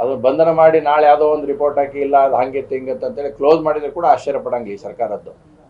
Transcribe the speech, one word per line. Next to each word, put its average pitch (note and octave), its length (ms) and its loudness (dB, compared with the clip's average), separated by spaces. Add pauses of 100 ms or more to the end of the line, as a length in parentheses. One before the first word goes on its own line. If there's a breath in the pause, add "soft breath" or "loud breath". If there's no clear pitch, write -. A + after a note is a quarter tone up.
ಅದು B2+ 160 -2
ಬಂಧನ C#3+ 340 2
ಮಾಡಿ D#3+ 300 4
ನಾಳೆ D3 260 2
ಯಾವುದೋ D3 180 6
ಒಂದು D3+ 220 0
ರಿಪೋರ್ಟ್ C#3+ 320 -2
ಹಾಕಿ, C#3 200 -4
ಇಲ್ಲ C#3 180 0
ಅದು C3+ 200 2
ಹಂಗೆ C3 240 -2
ಹಿಂಗೆ C3 300 -8
ಅಂತೇಳಿ C3+ 460 -8
ಕ್ಲೋಸ್ D#3 260 2
ಮಾಡಿದ್ರೆ D3+ 280 -4
ಕೂಡ E3+ 160 -6
ಆಶ್ಚರ್ಯ C3+ 320 0
ಪಡಂಗಿಲ್ಲ A#2 360 -6
ಈ - 20 -12
ಸರ್ಕಾರದ್ದು. G2+ 540 -8 (400)